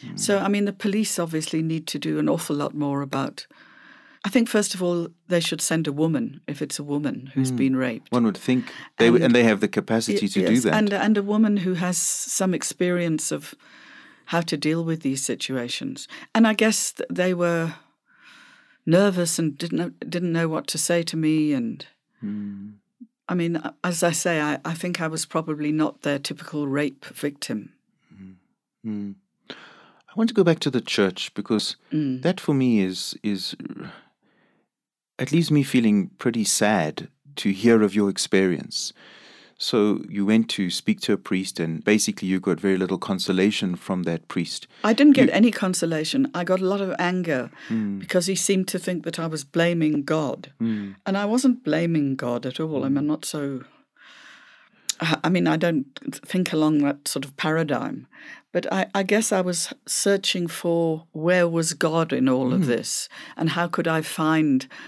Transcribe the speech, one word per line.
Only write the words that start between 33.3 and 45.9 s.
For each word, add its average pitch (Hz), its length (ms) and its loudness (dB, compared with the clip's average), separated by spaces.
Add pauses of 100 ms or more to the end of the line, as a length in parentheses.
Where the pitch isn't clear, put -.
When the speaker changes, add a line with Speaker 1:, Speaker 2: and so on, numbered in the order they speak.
Speaker 1:
it 131 140 -4
leaves 160 200 4
me 147 120 6
feeling 107 540 4
pretty 117 260 0
sad 95 680 0 (280)
to 101 140 0
hear 110 320 6
of 101 120 2
your 101 140 4
experience. 95 840 0 (680)
So 104 480 2
you 101 160 -2
went 113 260 4
to 92 180 -2
speak - 320 -2
to - 100 0
a 101 60 4
priest 95 420 -4
and 82 240 -4
basically 104 460 0
you 92 100 2
got 90 220 0
very 95 160 2
little 92 200 0
consolation 95 800 0
from 90 280 -4
that 85 260 -4
priest. - 380 -6 (180)
Speaker 2:
I 220 80 4
didn't 285 240 8
get 254 100 8
Speaker 1:
You - 60 0
Speaker 2:
any 214 180 6
consolation. 160 800 -2